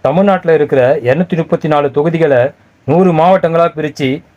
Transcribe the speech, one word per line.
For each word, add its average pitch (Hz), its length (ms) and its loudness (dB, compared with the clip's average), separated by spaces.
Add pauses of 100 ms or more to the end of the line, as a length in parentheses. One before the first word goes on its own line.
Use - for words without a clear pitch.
தமிழ்நாட்டுல 180 520 0
இருக்கிற 143 500 0
இருநூத்தி 160 340 -2
முப்பத்தி 165 300 -4
நாலு 147 240 0
தொகுதிகளை 147 600 0 (340)
நூறு 175 280 2
மாவட்டங்களா 170 540 2 (100)
பிரிச்சு 147 440 -4 (160)